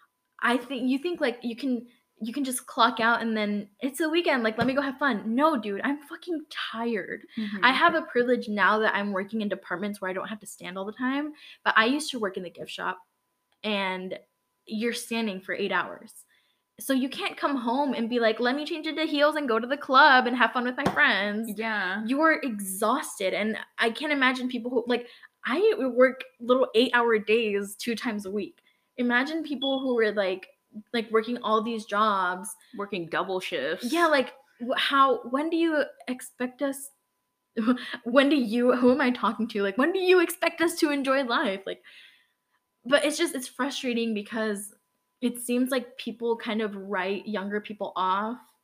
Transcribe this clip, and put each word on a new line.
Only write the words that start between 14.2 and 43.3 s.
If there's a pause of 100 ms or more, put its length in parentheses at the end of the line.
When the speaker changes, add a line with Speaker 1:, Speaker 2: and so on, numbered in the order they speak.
Speaker 1:
you're
standing
for
eight
hours. (640)
So
you
can't
come
home
and
be
like,
"Let
me
change
into
heels
and
go
to
the
club
and
have
fun
with
my
friends."
Speaker 2:
Yeah.
Speaker 1:
You
are
exhausted,
and (200)
I
can't
imagine
people
who,
like, (380)
I (200)
work (160)
little
eight-hour
days
two
times
a
week. (360)
Imagine
people
who
were,
like, (460)
like,
working
all
these
jobs. (220)
Speaker 2:
Working
double
shifts.
Speaker 1:
Yeah,
like, (280)
wh-,
how, (100)
when
do
you (240)
expect
us, (640)
<laughs>
when
do
you,
who
am
I
talking
to?
Like,
when
do
you
expect
us
to
enjoy
life?
Like, (1000)
but
it's
just,